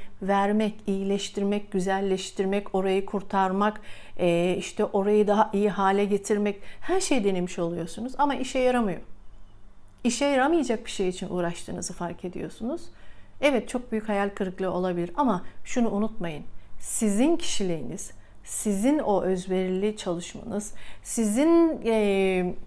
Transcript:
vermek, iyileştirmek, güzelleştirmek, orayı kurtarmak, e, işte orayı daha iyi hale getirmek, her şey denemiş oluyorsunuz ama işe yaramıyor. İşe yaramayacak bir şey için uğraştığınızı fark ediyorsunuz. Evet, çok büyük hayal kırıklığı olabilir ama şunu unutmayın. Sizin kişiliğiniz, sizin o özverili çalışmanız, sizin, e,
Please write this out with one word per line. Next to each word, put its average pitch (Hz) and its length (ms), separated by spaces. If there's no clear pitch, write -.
vermek, 202 540
iyileştirmek, 196 840
güzelleştirmek, 190 1040
orayı 190 300
kurtarmak, 196 760
e, 175 380
işte 190 300
orayı 208 420
daha 208 260
iyi 208 160
hale 196 360
getirmek, 202 560
her 370 180
şey 185 240
denemiş 180 360
oluyorsunuz 175 580
ama 277 180
işe - 240
yaramıyor. 247 420
İşe 247 220
yaramayacak 262 600
bir - 60
şey 185 180
için 180 200
uğraştığınızı 175 640
fark 175 320
ediyorsunuz. 220 560
Evet, 262 280
çok - 220
büyük 214 180
hayal 202 200
kırıklığı 185 420
olabilir 175 440
ama 220 280
şunu 233 260
unutmayın. 196 540
Sizin 233 580
kişiliğiniz, - 720
sizin 220 560
o 202 220
özverili 185 760
çalışmanız, 190 760
sizin, 311 800
e, 196 720